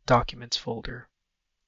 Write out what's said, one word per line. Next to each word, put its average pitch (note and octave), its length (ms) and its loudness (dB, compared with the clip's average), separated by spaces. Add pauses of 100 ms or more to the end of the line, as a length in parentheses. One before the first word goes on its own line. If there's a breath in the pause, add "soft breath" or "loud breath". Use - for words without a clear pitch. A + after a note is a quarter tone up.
documents A#2+ 520 2
folder. B2 500 -6 (600)